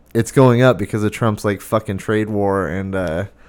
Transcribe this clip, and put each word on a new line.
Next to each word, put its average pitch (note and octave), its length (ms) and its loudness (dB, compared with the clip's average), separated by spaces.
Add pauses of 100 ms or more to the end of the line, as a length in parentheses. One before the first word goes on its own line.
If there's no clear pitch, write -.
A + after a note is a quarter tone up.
(140)
it's A#2 180 0
going B2 300 6
up B2+ 160 4
because G#2 260 -4
of G#2 80 0
Trump's, A2 340 -2
like, G#2 160 -2
fucking G#2+ 360 -4
trade G#2+ 320 -2
war G2 380 0
and, F#2+ 280 -6
uh, F2+ 280 -2 (240)